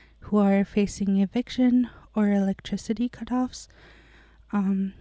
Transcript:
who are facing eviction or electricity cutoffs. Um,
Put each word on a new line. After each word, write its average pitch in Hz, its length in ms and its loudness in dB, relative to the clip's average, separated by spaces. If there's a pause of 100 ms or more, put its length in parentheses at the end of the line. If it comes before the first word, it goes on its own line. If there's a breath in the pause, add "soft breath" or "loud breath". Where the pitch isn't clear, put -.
(280 loud breath)
who 208 100 2
are 196 260 4
facing 196 540 0
eviction 247 680 2 (260 loud breath)
or 208 180 2
electricity 202 760 -2
cutoffs. 254 600 -6 (840 loud breath)
Um, 196 480 0